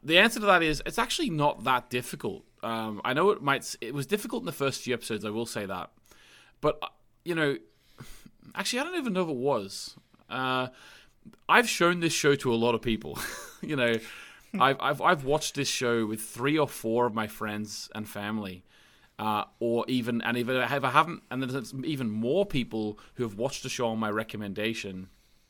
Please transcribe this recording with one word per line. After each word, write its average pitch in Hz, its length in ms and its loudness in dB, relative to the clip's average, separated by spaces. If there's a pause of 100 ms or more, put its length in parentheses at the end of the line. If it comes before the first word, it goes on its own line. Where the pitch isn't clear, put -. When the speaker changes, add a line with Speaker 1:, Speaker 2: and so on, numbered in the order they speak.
Speaker 1:
the 160 160 6
answer 233 200 6
to 214 60 -2
that 180 160 8
is 156 240 2
it's 165 140 -4
actually 247 320 -2
not 147 320 0
that 123 260 0
difficult. 123 540 -6 (180)
Um, 110 420 -4
I 127 100 0
know 180 180 4
it - 100 0
might 139 200 2
s-, - 200 -10
it 123 140 -6
was 139 100 -4
difficult 214 380 -4
in - 20 -8
the 170 60 -6
first 139 300 -2
few 120 120 -2
episodes, 113 320 -6
I 107 60 -2
will 113 160 -2
say 107 180 -6
that. 95 240 -8 (720)
But, 147 220 0
uh, - 40 -8 (380)
you 175 80 -2
know, 151 240 2 (960)
actually, 240 280 -2
I - 20 -2
don't 359 140 -4
even 254 160 -2
know 185 100 0
if 165 60 -4
it 147 60 -2
was. 127 600 -2 (340)
Uh, 127 380 0 (800)
I've 226 220 8
shown 175 320 4
this 165 100 4
show 147 240 4
to 131 180 0
a - 20 4
lot 117 200 4
of 110 60 -2
people, 110 360 -2 (240)
<laughs> - 200 -16
you 156 160 -4
know. 117 180 4 (560)
Speaker 2:
Hmm. 196 100 2
Speaker 1:
I've, 131 200 6
I've, 143 200 0
I've 160 220 4
watched 147 320 0
this 139 140 -2
show 117 360 2
with 107 160 -4
three 139 360 0
or 143 100 4
four 117 380 0
of 113 80 0
my 110 140 -2
friends 107 680 -8
and 107 120 -8
family, 104 580 -6 (520)
uh, 107 280 0 (160)
or 117 260 2
even, 123 340 0
and 117 140 0
if 120 140 -2
I, 127 260 0
if 139 80 -2
I 131 60 2
haven't, 160 420 2
and 127 100 -4
then 135 80 -4
there's 127 240 -6 (120)
even 131 240 -2
more 120 360 0
people 110 540 -2 (140)
who 127 100 -4
have 107 120 -4
watched 123 280 -4
the 131 60 -8
show 123 180 -2
on 113 120 -2
my 110 120 0
recommendation, 104 960 -4 (420)